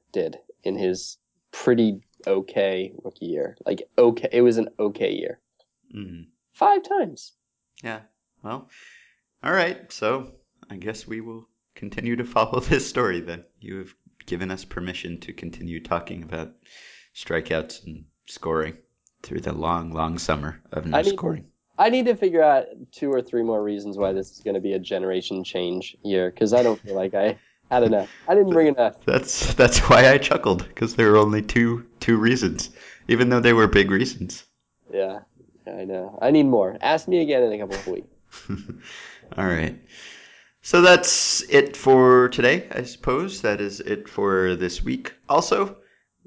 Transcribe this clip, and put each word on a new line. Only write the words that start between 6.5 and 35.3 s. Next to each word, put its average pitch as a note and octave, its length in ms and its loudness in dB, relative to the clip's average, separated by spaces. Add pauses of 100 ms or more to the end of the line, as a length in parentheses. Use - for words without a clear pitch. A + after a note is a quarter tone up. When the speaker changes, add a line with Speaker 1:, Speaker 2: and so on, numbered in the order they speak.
Speaker 1:
Five G4+ 300 2
times. - 500 -6 (500)
Speaker 2:
Yeah. A2 180 -12 (420)
Well, A#2 260 -12 (760)
all D#3+ 100 -2
right. F3+ 400 -2
So C3 400 -4 (380)
I G#2 60 -16
guess G#2+ 300 -12
we A2+ 140 -12
will A2+ 260 -16 (280)
continue A2 420 -6
to A#2+ 80 -4
follow A#2 360 0
<laughs> - 80 -4
this D3 200 0
story G2 320 -2
then. E2 240 -12 (160)
You F#2+ 180 -14
have F#2 160 -18 (320)
given F#2 240 -8
us F#2 140 -10
permission F2 560 -10
to - 120 -18
continue E2+ 500 -12
talking E2+ 400 -8
about D#2+ 300 -12 (600)
strikeouts D#2+ 680 -6
and D#2 200 -18 (220)
scoring D#2+ 500 -6 (460)
through D#2 180 -10
the D2+ 120 -8
long, E2 400 -6
long D#2+ 260 -6
summer D#2+ 420 -6 (120)
of D#2+ 140 -8
no E2 120 -2
Speaker 1:
I D#3+ 40 0
need, G3 120 0
Speaker 2:
scoring. E3 320 -8 (320)
Speaker 1:
I G#3+ 120 4
need B3 160 0
to A#3 100 2
figure E3+ 260 2
out D3 240 4 (260)
two C#3+ 200 -6
or B2+ 100 0
three A#2+ 200 -4
more A2+ 200 -2
reasons G#2 360 -8
why G2 140 -2
this F#2+ 200 -6
is - 80 -20
gonna G2 200 -4
be G2 120 -4
a F#2+ 60 -2
generation F#2 680 -6
change F2+ 580 -6
year, F#2 280 0
'cause G#2+ 220 -2
I B2 100 6
don't A2+ 180 0
feel G2+ 140 -10
like F#2+ 200 -4
I, G#2 240 0 (320)
I B2+ 100 2
don't A2+ 100 4
know. G2+ 160 0 (220)
I F3+ 60 2
didn't G3 180 4
bring E3 160 4
enough. B2 360 0
Speaker 2:
That's, - 500 -2
that's A#2+ 260 4
why B2+ 300 8
I C#3 80 6
chuckled, G2+ 560 -2
'cause A2+ 220 -4
there A2 160 6
are G#2+ 60 10
only G#2+ 240 4
two A#2 440 0 (180)
two A2+ 140 4
reasons, A2 500 0 (400)
even A#2+ 220 2
though B2 100 4
they A#2 140 6
were A2 120 6
big G2 240 4
reasons. G2 540 -4 (480)
Speaker 1:
Yeah, F#2+ 280 -4 (460)